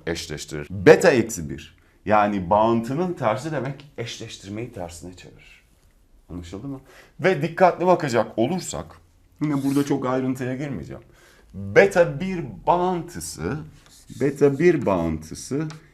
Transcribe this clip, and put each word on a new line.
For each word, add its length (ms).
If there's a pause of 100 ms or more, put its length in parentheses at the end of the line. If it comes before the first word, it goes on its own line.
eşleştirir. 640
Beta 400
eksi 400
bir. 260 (280)
Yani 460
bağıntının 600
tersi 400
demek 460
eşleştirmeyi 760
tersine 440
çevirir. 480 (640)
Anlaşıldı 380
mı? 120 (400)
Ve 220
dikkatli 440
bakacak 520
olursak, 480 (560)
yine 220
burada 220
çok 200
ayrıntıya 500
girmeyeceğim. 460 (520)
Beta 640
bir 240 (220)
bağıntısı, 920 (600)
beta 380
bir 280
bağıntısı 800 (260)